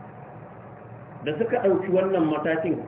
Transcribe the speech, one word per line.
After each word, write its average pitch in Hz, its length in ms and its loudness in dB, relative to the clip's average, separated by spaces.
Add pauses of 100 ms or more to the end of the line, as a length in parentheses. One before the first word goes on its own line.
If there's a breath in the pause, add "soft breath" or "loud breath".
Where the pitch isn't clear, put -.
(1200)
Da 147 100 0
suka 156 240 0
ɗauki 185 320 4
wannan 185 400 4
matakin, 160 580 2